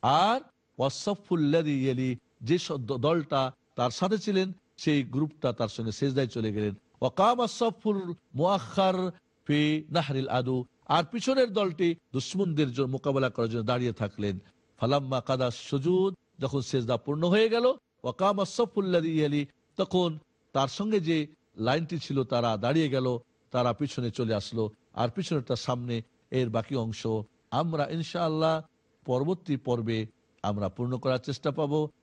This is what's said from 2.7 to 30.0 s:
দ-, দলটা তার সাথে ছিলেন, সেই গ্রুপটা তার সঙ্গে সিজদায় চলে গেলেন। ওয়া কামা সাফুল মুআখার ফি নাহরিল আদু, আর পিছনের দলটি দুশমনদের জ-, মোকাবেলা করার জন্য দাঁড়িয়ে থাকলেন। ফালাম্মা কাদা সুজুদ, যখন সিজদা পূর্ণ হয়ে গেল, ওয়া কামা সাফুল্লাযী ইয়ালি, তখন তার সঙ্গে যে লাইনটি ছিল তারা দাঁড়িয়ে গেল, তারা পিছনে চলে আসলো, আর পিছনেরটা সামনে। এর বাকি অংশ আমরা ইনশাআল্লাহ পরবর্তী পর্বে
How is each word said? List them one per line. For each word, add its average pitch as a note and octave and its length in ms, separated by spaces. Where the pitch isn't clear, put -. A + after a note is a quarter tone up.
দ-, C3 260
দলটা C#3+ 540
তার B2 160
সাথে F#3+ 280
ছিলেন, F#3+ 340
সেই D3 260
গ্রুপটা C3+ 500
তার A2+ 160
সঙ্গে A2+ 240
সিজদায় C3 340
চলে A2 260
গেলেন। G#2 220
ওয়া B2+ 160
কামা A#3+ 300
সাফুল G3 680
মুআখার F#3 760
ফি D3+ 440
নাহরিল C#3 380
আদু, B2+ 360
আর D#3+ 160
পিছনের B3 480
দলটি F#3 420
দুশমনদের D3+ 600
জ-, A#2+ 80
মোকাবেলা C3+ 500
করার A#2 180
জন্য A#2 140
দাঁড়িয়ে B2 300
থাকলেন। G2+ 460
ফালাম্মা C3 420
কাদা B2+ 300
সুজুদ, F3+ 640
যখন C3+ 200
সিজদা B2 360
পূর্ণ D3 280
হয়ে G#3+ 240
গেল, A#3 180
ওয়া B2 100
কামা G3 320
সাফুল্লাযী F#3 640
ইয়ালি, D3 380
তখন F3+ 420
তার C3+ 160
সঙ্গে G#3 320
যে D#3 260
লাইনটি D3 420
ছিল C3+ 260
তারা A#2+ 320
দাঁড়িয়ে C#3+ 320
গেল, B2+ 300
তারা B2 220
পিছনে B2 380
চলে A2+ 240
আসলো, G#2+ 360
আর A#2+ 160
পিছনেরটা C#3 480
সামনে। A#2+ 460
এর B2+ 200
বাকি A2+ 260
অংশ A2+ 300
আমরা D3+ 400
ইনশাআল্লাহ D#3+ 720
পরবর্তী C#3+ 520
পর্বে A2+ 500